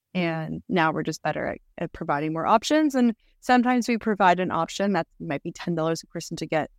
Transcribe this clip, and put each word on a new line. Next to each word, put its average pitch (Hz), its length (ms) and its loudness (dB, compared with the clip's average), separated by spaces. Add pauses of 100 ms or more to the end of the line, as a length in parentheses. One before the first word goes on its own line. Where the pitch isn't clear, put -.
(140)
And 160 540 -4
now 160 240 2
we're 156 100 -4
just 156 180 -6
better 151 260 -4
at, - 120 -6 (180)
at - 160 -8
providing 156 400 -4
more 160 140 -4
options. 285 480 2
And 240 200 4 (260)
sometimes 247 480 2
we 233 100 0
provide 196 400 4
an 185 140 -2
option 196 400 0
that 165 160 0 (100)
might 160 240 -6
be 170 80 -8
ten - 240 -6
dollars 165 300 0
a - 20 -20
person 170 300 -10
to 160 100 -8
get 151 320 -2